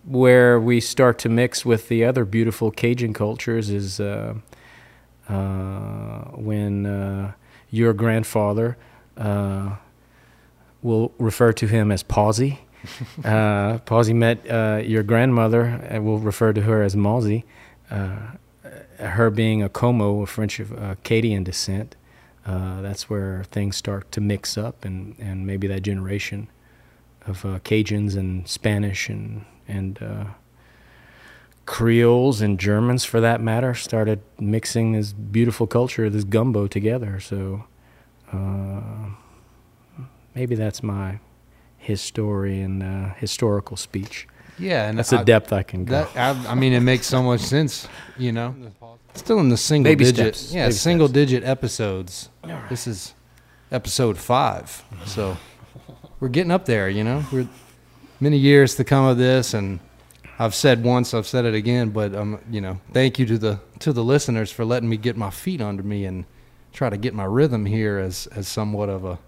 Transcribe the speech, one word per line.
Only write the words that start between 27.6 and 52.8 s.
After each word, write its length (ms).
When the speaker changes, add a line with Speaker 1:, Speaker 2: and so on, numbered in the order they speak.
Speaker 1:
and 320
Spanish 580
and, 380
and, 380
uh, 220
Creoles 760
and 180
Germans, 460
for 160
that 180
matter, 340
started 460
mixing 540
this 220
beautiful 540
culture, 420
this 160
gumbo 420
together. 540
So, 420
uh, 480
maybe 200
that's 280
my 360
historian, 1040
uh, 340
historical 600
speech. 500
Speaker 2:
Yeah, 280
and 100
Speaker 1:
That's 160
a 60
Speaker 2:
I, 40
Speaker 1:
depth 280
I 120
can 220
go. 280
Speaker 2:
that, 40
I, 340
I 40
mean, 180
it 80
makes 260
so 160
much 180
sense, 460
you 140
know. 240
Still 240
in 100
the 80
single 340
Speaker 1:
Baby 140
Speaker 2:
digits. 340
Speaker 1:
steps. 140
Speaker 2:
Yeah, 120
Speaker 1:
Baby 100
Speaker 2:
single 320
Speaker 1:
steps. 60
Speaker 2:
digit 300
episodes. 840
Speaker 1:
All 80
right. 180
Speaker 2:
This 180